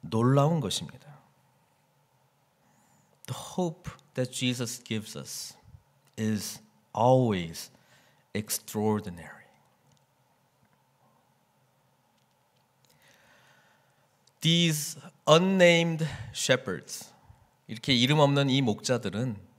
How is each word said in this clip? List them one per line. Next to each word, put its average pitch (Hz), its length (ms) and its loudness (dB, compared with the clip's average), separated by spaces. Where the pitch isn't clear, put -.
놀라운 139 580 2
것입니다. - 500 -8
The - 120 -8
hope 175 360 -6
that - 160 -4
Jesus 123 520 -6
gives 110 320 -8
us - 400 -14
is 110 400 -4
always 110 760 2
extraordinary. 104 1120 -6
These 160 580 0
unnamed 170 760 6
shepherds, - 800 -4
이렇게 117 260 -2
이름 127 260 4
없는 139 300 4
이 135 140 2
목자들은 107 760 -2